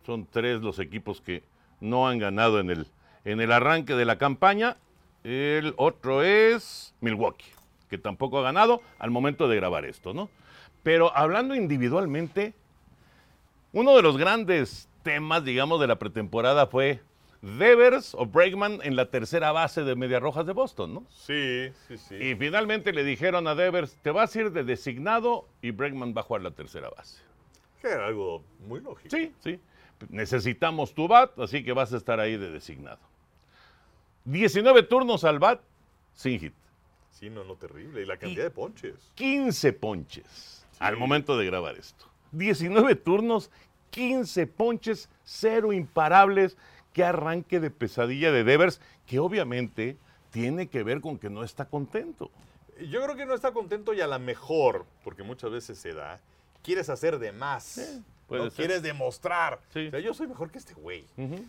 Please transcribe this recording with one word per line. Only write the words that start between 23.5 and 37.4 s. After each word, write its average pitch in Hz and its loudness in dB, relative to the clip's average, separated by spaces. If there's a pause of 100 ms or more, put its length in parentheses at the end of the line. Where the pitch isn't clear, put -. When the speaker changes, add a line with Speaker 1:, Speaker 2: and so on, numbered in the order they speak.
Speaker 1:
Devers, 175 -2
"Te 147 -2
vas 208 0
a 220 -4
ir 214 -2
de 160 -4
designado 180 -4 (140)
y 120 -8
Bregman 127 -6
va 110 -2
a - -10
jugar 107 -4
la 90 -8
tercera 71 -14
base". - -20 (600)
Speaker 2:
Que 254 -6
era 117 -4
algo 92 -6 (220)
muy 123 -12
lógico. - -14
Speaker 1:
Sí, 320 -6 (100)
sí. 175 -10 (500)
"Necesitamos 123 -2
tu 156 -2
bat, 240 6
así 127 -6
que 123 -4
vas 127 -2
a 123 -6
estar 110 -2
ahí 110 -2
de 98 -8
designado". 71 -16 (1300)
Diecinueve 208 6
turnos 240 2
al 151 4
bat, 208 4 (520)
sin 123 -4
hit. 78 -12 (580)
Speaker 2:
Sí, 104 -20
no, 107 -16